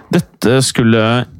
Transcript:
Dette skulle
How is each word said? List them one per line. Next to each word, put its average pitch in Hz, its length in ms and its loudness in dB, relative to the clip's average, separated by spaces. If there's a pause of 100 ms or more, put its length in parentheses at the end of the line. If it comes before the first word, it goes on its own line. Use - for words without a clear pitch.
(120)
Dette 131 500 0
skulle 113 640 0 (140)